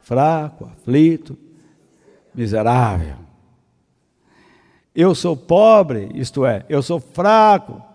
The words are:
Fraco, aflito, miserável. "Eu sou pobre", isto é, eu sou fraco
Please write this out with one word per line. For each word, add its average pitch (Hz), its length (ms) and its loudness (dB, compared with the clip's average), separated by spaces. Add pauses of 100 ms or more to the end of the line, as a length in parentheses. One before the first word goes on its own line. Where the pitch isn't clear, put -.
Fraco, 151 640 -4
aflito, 151 720 -2 (960)
miserável. 107 800 -2 (1800)
"Eu 175 200 2
sou 170 220 -4
pobre", 170 760 2
isto 131 320 -6
é, 110 240 -2
eu 143 140 -2
sou 165 180 -6
fraco 214 800 0 (140)